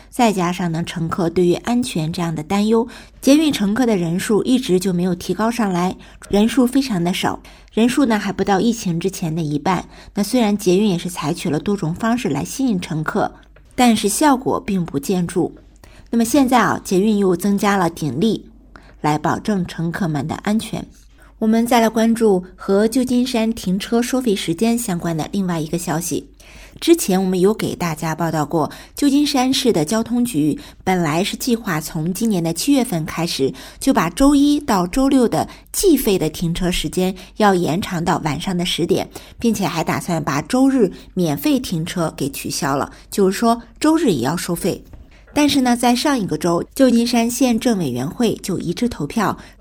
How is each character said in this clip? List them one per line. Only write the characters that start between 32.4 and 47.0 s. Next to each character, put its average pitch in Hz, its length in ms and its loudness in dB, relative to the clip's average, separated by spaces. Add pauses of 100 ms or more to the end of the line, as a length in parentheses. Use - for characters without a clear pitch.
的 165 100 -2
七 - 180 0
月 269 120 4
份 170 240 -4
开 - 180 -4
始， 135 260 -2 (280)
就 - 120 2
把 175 160 0
周 277 280 4
一 294 240 4
到 202 260 0
周 262 240 0
六 262 180 4
的 156 220 -2 (220)
计 349 260 4
费 202 180 0
的 160 140 0
停 165 240 -4
车 175 180 -2
时 175 160 -2
间 185 280 -2 (220)
要 202 180 4
延 170 260 0
长 175 240 -6
到 170 180 0
晚 151 160 -4
上 190 160 -4
的 175 80 -2
十 175 220 -2
点， 165 240 -2 (300)
并 233 120 2
且 196 140 -2
还 170 180 -2
打 160 160 -2
算 160 240 -4
把 147 200 -2
周 262 260 2
日 247 220 2 (240)
免 170 200 0
费 285 240 0
停 160 240 -4
车 170 320 -4
给 139 140 -4
取 - 220 -10
消 139 240 -2
了， 131 160 -4 (180)
就 190 220 2
是 190 80 -4
说 233 200 2 (200)
周 320 180 4
日 320 140 2
也 135 100 0
要 143 160 -2
收 180 160 -4
费。 170 300 -4 (500)
但 294 140 2
是 277 140 2
呢， 247 160 4
在 247 180 4
上 240 240 0
一 190 80 -4
个 156 100 -2
周， 170 240 0 (140)
旧 262 140 6
金 233 180 4